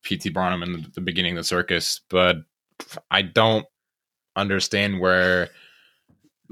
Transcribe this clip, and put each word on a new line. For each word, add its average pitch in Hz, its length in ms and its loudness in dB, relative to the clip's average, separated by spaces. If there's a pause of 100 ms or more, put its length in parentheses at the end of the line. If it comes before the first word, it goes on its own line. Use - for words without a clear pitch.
P 92 140 -4
T 95 120 -6
Barnum 90 320 -2
in 87 120 -6
the, 80 120 -10 (100)
the 92 60 -8
beginning 87 300 -2
of 87 60 -6
the 85 100 -8
circus, 87 640 -2
but 90 280 4 (720)
I 98 140 2
don't 110 420 2 (720)
understand 98 640 0
where, 90 500 2 (1040)